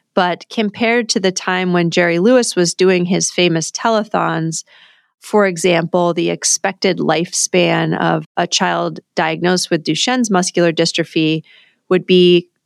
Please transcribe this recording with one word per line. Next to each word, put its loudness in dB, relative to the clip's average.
but -2
compared -2
to -2
the 0
time -2
when 2
Jerry 2
Lewis 2
was 0
doing 2
his -2
famous 0
telethons, -2
for 0
example, 0
the -2
expected -4
lifespan 0
of -2
a -2
child -4
diagnosed -2
with -2
Duchenne's -2
muscular 0
dystrophy -2
would 0
be 4